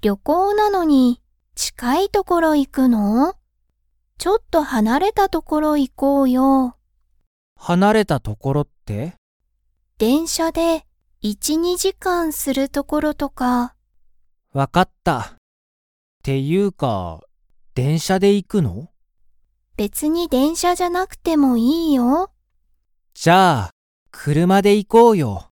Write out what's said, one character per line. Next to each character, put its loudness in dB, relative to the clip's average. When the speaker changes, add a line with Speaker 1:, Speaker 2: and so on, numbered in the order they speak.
Speaker 1:
旅 -2
行 0
な 2
の -2
に、 2
近 -4
い 0
と -2
こ 0
ろ 2
行 0
く 0
の？ 0
ち -6
ょ 2
っ 0
と 2
離 0
れ 0
た 0
と -2
こ -2
ろ 0
行 0
こ 0
う 2
よ。 2
Speaker 2:
離 2
れ 2
た -2
と -8
こ -6
ろ 0
っ -6
て？ -8
Speaker 1:
電 0
車 -4
で -2
一、 -4
二 -2
時 -4
間 -4
す -6
る -2
と -6
こ -4
ろ -4
と -8
か。 -4
Speaker 2:
わ -2
か 0
っ -2
た。 -2
っ -
て -2
い -2
う 0
か、 -6
電 -2
車 -2
で 4
行 0
く -2
の？ -6
Speaker 1:
別 -6
に -2
電 0
車 0
じ -4
ゃ -2
な -4
く -20
て -2
も 2
い 0
い 2
よ。 0
Speaker 2:
じ 0
ゃ 4
あ、 -14
車 0
で 4
行 -2
こ 6
う 2
よ。 -4